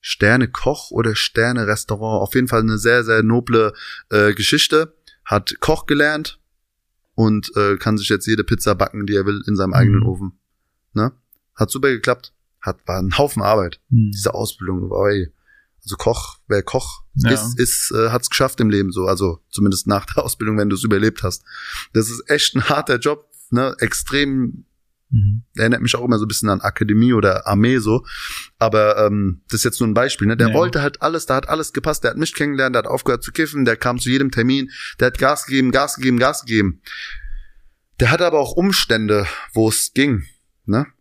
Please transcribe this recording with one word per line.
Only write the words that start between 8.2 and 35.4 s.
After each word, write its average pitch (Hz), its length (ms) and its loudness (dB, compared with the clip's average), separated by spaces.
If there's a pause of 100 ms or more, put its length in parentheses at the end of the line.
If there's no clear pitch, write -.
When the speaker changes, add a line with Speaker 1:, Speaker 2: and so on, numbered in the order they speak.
Speaker 1:
jede 107 180 0
Pizza - 320 0
backen, 101 300 -4
die 101 100 0
er 98 100 0
will, 101 220 -4
in 104 80 0
seinem 95 140 0
Speaker 2:
Mhm. 92 40 -4
Speaker 1:
eigenen 107 300 4
Ofen. 92 340 -6 (540)
Ne? 110 200 -2 (440)
Hat 123 140 -2
super 135 180 0
geklappt. 123 440 -2 (280)
Hat, - 260 -8
war 95 140 -4
ein 92 180 -2
Haufen 139 240 2
Arbeit. 98 460 0
Speaker 2:
Mhm. 110 260 4
Speaker 1:
Diese 98 200 -2
Ausbildung, 92 560 -6 (180)
ey. 98 240 -2 (500)
Also 104 140 -10
Koch, - 420 -4 (100)
wer 101 140 0
Koch - 400 -6 (120)
Speaker 2:
Ja. 123 160 2
Speaker 1:
ist, 120 280 -2
ist, - 340 0
äh, 113 180 0
hat's 120 200 -2
geschafft - 300 0
im 110 100 4
Leben 98 220 2
so. 92 140 -2
Also 92 340 0 (100)
zumindest 95 380 0
nach 101 180 0
der - 180 -2
Ausbildung, 110 340 -2
wenn 104 100 0
du's 95 160 -2
überlebt 107 400 2
hast. - 180 -4 (500)
Das 110 180 0
ist 120 200 -12
echt 147 240 0
ein 135 140 0
harter 143 300 0
Job, 147 300 -4 (220)
ne? 127 280 0
Extrem. 135 840 -2 (460)
Speaker 2:
Mhm. 107 340 2 (100)
Speaker 1:
Erinnert 117 280 2
mich 120 120 0
auch 120 100 -4
immer 120 140 2
so 104 60 0
ein 110 40 -6
bisschen 107 200 -2
an 95 120 2
Akademie 107 520 2
oder 101 340 2
Armee 107 320 4
so. 110 260 0 (540)
Aber, 107 480 4
ähm, 101 420 0
das 110 120 -2
ist - 40 -2
jetzt 123 160 -2
nur 120 80 2
ein 107 60 2
Beispiel, 120 320 0
ne? 113 100 2
Der 117 120 4
Speaker 2:
Ja. 110 60 0
Speaker 1:
wollte 170 280 2
halt 139 180 -4
alles, 160 260 -2
da 131 100 0
hat 135 120 -4
alles 156 240 -4
gepasst. 156 300 -4
Der 117 80 2
hat - 80 -8
mich 156 160 -2
kennengelernt, 135 400 -2
der 120 80 2
hat - 60 -6
aufgehört 131 340 -2
zu - 80 -10
kiffen, 147 340 -2
der 113 120 2
kam 123 240 -2
zu 123 100 -2
jedem 135 220 2
Termin, 131 400 0 (260)
der - 100 4
hat 127 100 -4
Gas 139 280 2